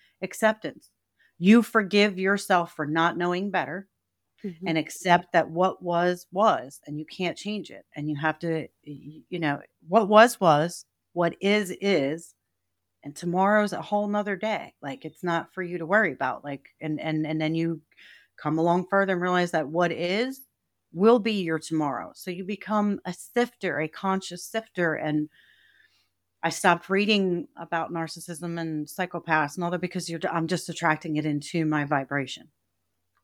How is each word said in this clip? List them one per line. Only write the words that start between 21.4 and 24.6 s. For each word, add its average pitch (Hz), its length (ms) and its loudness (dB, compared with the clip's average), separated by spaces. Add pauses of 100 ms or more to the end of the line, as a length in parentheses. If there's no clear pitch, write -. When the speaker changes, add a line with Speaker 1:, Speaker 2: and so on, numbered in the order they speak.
Speaker 1:
your 160 180 0
tomorrow. 147 540 -4
So - 160 -14
you 185 140 -8
become 202 640 -2
a 180 80 -6
sifter, - 640 -4
a 156 80 -2
conscious 190 560 -4
sifter. 180 520 -2